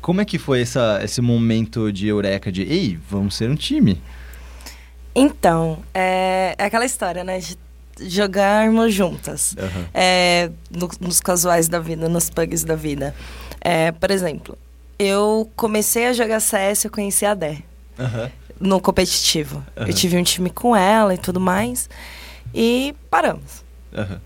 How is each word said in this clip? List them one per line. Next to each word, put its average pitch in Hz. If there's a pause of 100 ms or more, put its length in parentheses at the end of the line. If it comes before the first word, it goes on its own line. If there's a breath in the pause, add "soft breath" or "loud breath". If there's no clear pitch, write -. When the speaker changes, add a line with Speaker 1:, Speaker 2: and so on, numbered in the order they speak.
Speaker 1:
Como 185
é -
que 196
foi 127
essa, 117
esse 104
momento 113
de 101
eureka 98
de, 92
"Ei, 131 (120)
vamos 98
ser 113
um 147
time"? 151 (1120 loud breath)
Speaker 2:
Então, 165 (140)
é, 185
é 202
aquela 226
história, 180
né, 185
de - (520)
jogarmos 208
juntas. 160
Speaker 1:
Aham. 92
Speaker 2:
É, 180 (200)
no, 175 (120)
nos 175
casuais 170
da 175
vida, 160
nos 170
pugs 165
da 160
vida. 147 (460 loud breath)
É, 165
por 185
exemplo, 180 (420)
eu 208
comecei 214
a 254
jogar 220
C 220
S, 202
eu 208
conheci 202
a 208
Dé. 156 (400)
Speaker 1:
Aham. 120 (300)
Speaker 2:
No 190
competitivo. 170 (140)
Speaker 1:
Aham. 107
Speaker 2:
Eu 175
tive 175
um 180
time 180
com 240
ela 208
e 180
tudo 185
mais. 202 (640 loud breath)
E 254 (160)
paramos. 160 (300)
Speaker 1:
Aham. 95